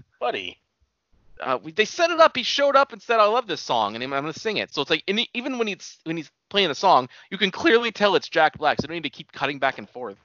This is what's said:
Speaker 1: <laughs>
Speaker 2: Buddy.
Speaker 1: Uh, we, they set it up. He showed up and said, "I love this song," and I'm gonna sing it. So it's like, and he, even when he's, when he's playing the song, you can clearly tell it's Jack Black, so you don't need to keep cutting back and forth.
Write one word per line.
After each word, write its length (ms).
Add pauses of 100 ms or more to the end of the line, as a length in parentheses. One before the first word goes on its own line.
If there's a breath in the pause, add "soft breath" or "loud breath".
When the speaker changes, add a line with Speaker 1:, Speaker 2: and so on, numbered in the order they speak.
Speaker 1:
<laughs> 200
Speaker 2:
Buddy. 380 (800)
Speaker 1:
Uh, 240
we, 100
they 120
set 260
it 100
up. 140
He 80
showed 340
up 180
and 80
said, 180
"I 60
love 200
this 140
song," 340
and 80
I'm 80
gonna 220
sing 240
it. 160
So 80
it's 100
like, 160
and 120
he, 160
even 240
when 80
he's, 380
when 120
he's 140 (180)
playing 200
the 60
song, 360 (200 loud breath)
you 60
can 140
clearly 420
tell 240
it's 140
Jack 260
Black, 240
so 40
you 40
don't 60
need 80
to 80
keep 220
cutting 260
back 180
and 140
forth. 340